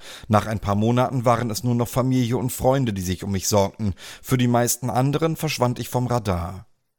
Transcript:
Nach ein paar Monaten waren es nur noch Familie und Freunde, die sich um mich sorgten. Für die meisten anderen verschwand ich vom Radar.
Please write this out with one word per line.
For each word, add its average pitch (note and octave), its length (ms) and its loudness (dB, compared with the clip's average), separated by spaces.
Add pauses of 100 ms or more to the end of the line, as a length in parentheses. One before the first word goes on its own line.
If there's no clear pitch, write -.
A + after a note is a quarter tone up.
(280)
Nach G#2 180 4
ein G#2 140 -4
paar G2+ 160 0
Monaten A#2+ 480 2
waren A#2 260 2
es G#2 140 -8
nur A#2+ 100 2
noch A#2+ 140 0
Familie B2+ 480 0
und A#2 160 -2
Freunde, C3 400 2
die F#2+ 100 -2
sich F2+ 220 -2
um G2+ 80 -4
mich F#2+ 160 -2
sorgten. G2+ 440 0 (300)
Für C3 160 0
die B2 80 2
meisten A#2+ 420 0
anderen D3 460 0
verschwand B2 460 -2
ich A#2 80 -8
vom B2 180 -2
Radar. F#2+ 640 -2 (300)